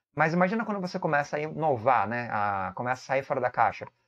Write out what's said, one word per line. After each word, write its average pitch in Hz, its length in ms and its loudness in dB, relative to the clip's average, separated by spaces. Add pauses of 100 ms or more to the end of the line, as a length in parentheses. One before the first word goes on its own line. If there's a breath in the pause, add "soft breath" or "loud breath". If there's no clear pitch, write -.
(160)
Mas 156 180 2
imagina 185 320 2
quando 202 160 -4
você 180 180 -6
começa 151 380 0
a - 20 -2
inovar, 135 680 2
né? 101 240 -4
A, 101 440 0
começa 123 260 -4
a - 40 -20
sair 135 180 0
fora 135 160 -2
da 120 100 2
caixa, 110 380 2 (200)